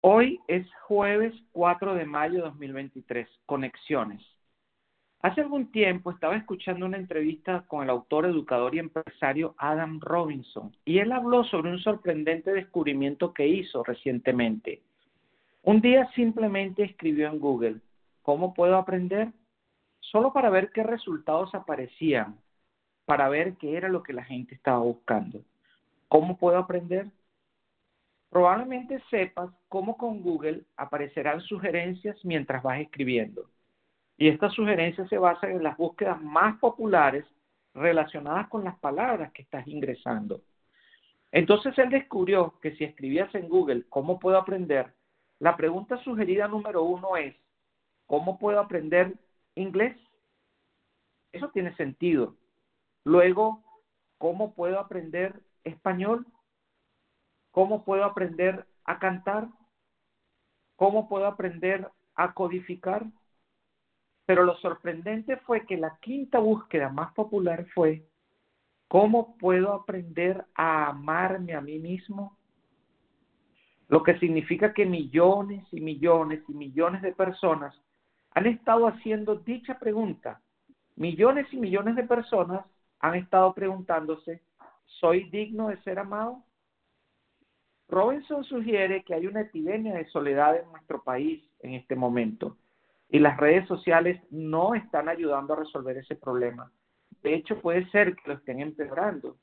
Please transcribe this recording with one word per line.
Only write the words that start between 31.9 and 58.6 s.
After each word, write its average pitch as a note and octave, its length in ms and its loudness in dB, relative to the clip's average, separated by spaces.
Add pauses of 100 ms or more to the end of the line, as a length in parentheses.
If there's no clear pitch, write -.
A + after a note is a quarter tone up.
mientras C#3 380 -4
vas C3 180 -2
escribiendo. B2+ 680 -4 (720)
Y D#3 100 8
estas F#3 240 2
sugerencias F#3 560 0
se G#3 80 -2
basan F#3 360 2
en F3+ 100 -2
las D3 140 -2
búsquedas E3+ 440 -2
más E3 380 2
populares F3 640 2 (480)
relacionadas D#3 760 0
con G#3+ 160 -6
las F3+ 140 -8
palabras F3 540 -4
que - 100 -20
estás C3 240 -12
ingresando. B2 760 -6 (880)
Entonces G#3 480 4
él B3 100 6
descubrió F#3+ 720 0
que D3+ 160 -6
si D3+ 80 -4
escribías D3+ 500 -2
en F3+ 140 -6
Google, D3 400 2
"¿Cómo D#3 300 -2
puedo F#3+ 180 4
aprender?", F#3 560 0 (460)
la E3+ 180 4
pregunta F#3 460 -2
sugerida G#3 460 0
número G#3 340 -2
uno F3+ 340 -2
es, C#3+ 180 -6 (720)
"¿Cómo E3+ 320 -2
puedo G#3 220 2
aprender F3+ 540 0 (400)
inglés?". G#3 420 -2 (1400)
Eso F#3 180 -10
tiene F3+ 260 -4
sentido. C#3+ 580 0 (720)
Luego, F#3 580 4 (560)
"¿Cómo G3 340 -2
puedo F#3 280 -2
aprender F#3 600 -8 (220)
español?". F#3+ 640 -4 (1300)
"¿Cómo G3+ 320 2
puedo G3 200 0
aprender F#3+ 600 -2 (180)